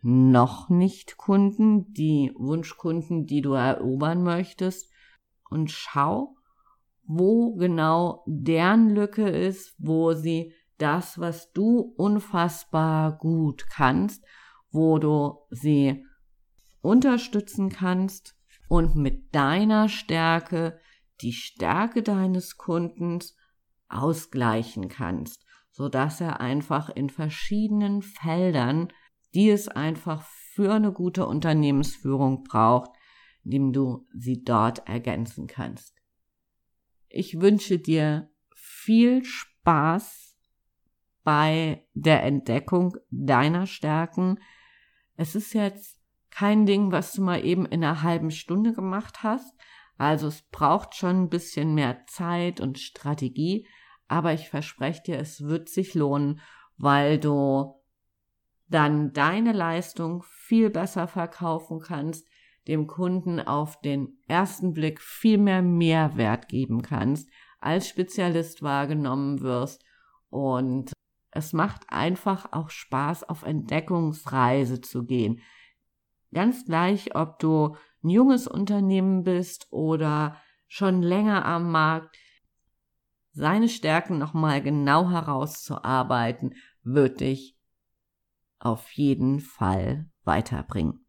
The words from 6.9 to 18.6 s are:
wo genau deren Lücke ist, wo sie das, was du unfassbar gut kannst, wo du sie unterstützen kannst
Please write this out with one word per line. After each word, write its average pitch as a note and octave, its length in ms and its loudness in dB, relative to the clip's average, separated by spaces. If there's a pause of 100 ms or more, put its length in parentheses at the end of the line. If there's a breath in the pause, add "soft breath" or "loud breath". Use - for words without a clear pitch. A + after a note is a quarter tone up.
wo G#3+ 540 2
genau E3 680 0
deren E3 640 4
Lücke G#3 400 0
ist, F#3 480 -4
wo D#3+ 360 2
sie E3 380 -4 (280 loud breath)
das, D#3+ 400 -2
was E3+ 340 -8
du A3+ 420 2
unfassbar D#3+ 1200 0
gut D#3+ 500 0
kannst, E3 560 0 (460 soft breath)
wo D#3+ 260 4
du D3+ 400 0 (140)
sie C#3 560 2 (720)
unterstützen G#3+ 880 2
kannst F#3 680 -4 (320 soft breath)